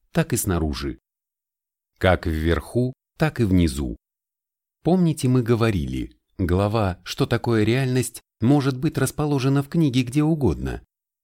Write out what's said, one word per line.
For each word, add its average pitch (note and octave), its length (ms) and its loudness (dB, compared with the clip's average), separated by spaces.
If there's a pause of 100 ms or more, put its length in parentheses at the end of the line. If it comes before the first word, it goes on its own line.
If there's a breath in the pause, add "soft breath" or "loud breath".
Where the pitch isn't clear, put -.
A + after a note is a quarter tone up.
(120)
так D#3+ 220 -2
и A#2 40 -2
снаружи. D#2 600 -4 (1000)
Как F2+ 260 2
вверху, E2 680 -2 (240)
так D#3 220 -2
и A#2+ 40 2
внизу. D2 520 0 (880)
Помните, E3 440 2
мы B2+ 160 2
говорили, G2 720 -2 (240)
глава G2 680 0
«Что - 220 -4
такое A2+ 380 0
реальность?» B2+ 580 -2 (200)
может C3 360 2
быть C#3+ 200 -4
расположена C#3 680 0
в C#3 60 -14
книге C3 340 2
где B2 200 0
угодно. D#2 580 0 (420)